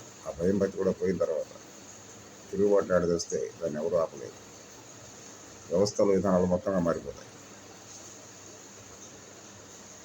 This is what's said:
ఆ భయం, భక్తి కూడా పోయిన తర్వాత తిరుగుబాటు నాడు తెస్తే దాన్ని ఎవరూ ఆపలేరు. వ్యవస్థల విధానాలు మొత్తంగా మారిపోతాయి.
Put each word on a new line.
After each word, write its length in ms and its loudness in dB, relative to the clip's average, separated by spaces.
ఆ 140 -4
భయం, 180 4
భక్తి 200 2
కూడా 140 4
పోయిన 240 2
తర్వాత 360 0
తిరుగుబాటు 420 6
నాడు 140 6
తెస్తే 460 0
దాన్ని 200 -2
ఎవరూ 140 2
ఆపలేరు. 420 -2
వ్యవస్థల 340 4
విధానాలు 400 6
మొత్తంగా 340 0
మారిపోతాయి. 520 -2